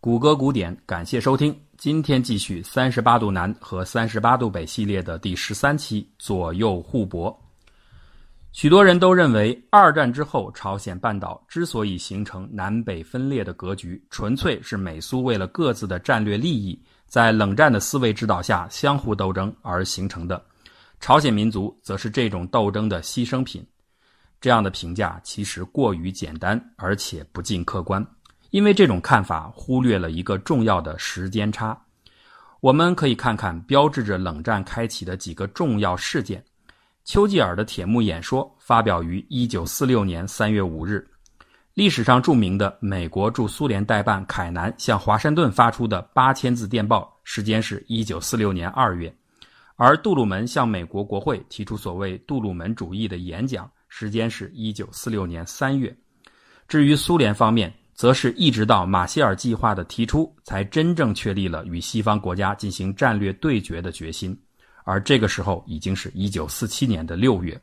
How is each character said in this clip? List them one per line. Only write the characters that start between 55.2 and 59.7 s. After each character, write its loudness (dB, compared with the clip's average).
年 -8
三 -4
月。 -4
至 4
于 6
苏 2
联 4
方 4
面， 0
则 4
是 2
一 2
直 2
到 4
马 2
歇 -4
尔 2
计 -2
划 0